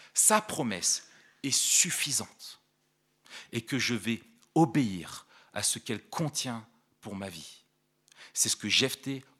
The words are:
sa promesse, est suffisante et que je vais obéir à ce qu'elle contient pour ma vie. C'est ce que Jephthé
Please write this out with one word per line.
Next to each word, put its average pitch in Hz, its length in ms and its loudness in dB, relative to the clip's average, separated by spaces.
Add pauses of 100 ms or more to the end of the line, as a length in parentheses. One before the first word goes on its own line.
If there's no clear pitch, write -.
(140)
sa - 280 6
promesse, - 640 -2 (360)
est 117 80 0
suffisante - 1080 0 (920)
et 120 100 -4
que 131 180 -2
je 123 140 0
vais 110 280 -2 (340)
obéir 117 720 2 (280)
à 104 100 -6
ce - 160 0
qu'elle 107 300 -6
contient 127 580 -4 (340)
pour 104 140 -10
ma 98 140 -6
vie. - 340 -16 (680)
C'est - 160 2
ce - 60 0
que 104 140 -4
Jephthé 135 540 0 (160)